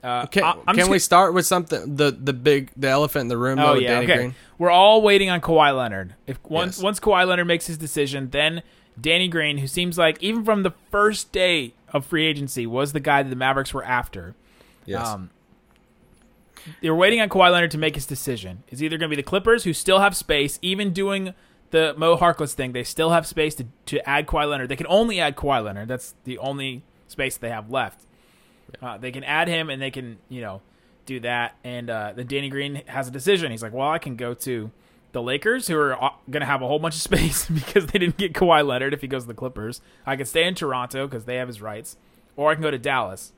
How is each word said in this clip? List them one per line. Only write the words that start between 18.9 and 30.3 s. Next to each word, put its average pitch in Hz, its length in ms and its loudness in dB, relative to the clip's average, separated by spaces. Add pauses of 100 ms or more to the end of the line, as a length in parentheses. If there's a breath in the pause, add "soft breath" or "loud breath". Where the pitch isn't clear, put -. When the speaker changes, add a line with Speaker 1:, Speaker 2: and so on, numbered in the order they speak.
Speaker 1:
gonna 160 120 -2
be 151 60 -2
the 143 80 -4
Clippers, 226 420 2
who 170 80 0
still 190 260 4
have 196 160 4
space, 143 460 -2
even 190 320 -2
doing 196 400 -4 (380 soft breath)
the 160 260 2
Mo 165 180 4
Harkless 165 380 0
thing, 127 200 -6
they 123 100 -4
still 160 260 -2
have 165 160 4
space 156 300 -2
to, 127 100 -8 (220)
to - 200 -4
add 143 200 0
Kawhi 147 200 0
Leonard. 135 220 -4
They 139 60 -4
can 160 120 -8
only 202 320 4
add 147 160 0
Kawhi 135 300 0
Leonard. 101 220 -8
That's 123 260 -8 (120)
the 127 120 -10
only 135 460 -8 (240)
space 135 300 -6
they 117 120 -8
have 110 220 -10
left. 123 300 -4 (800 soft breath)
Uh, 117 160 -12
they 127 140 -10
can 131 120 -14
add 156 240 0
him, 160 220 -2
and 135 120 -8
they 135 100 -6
can, 120 260 -14 (100)
you 127 140 -14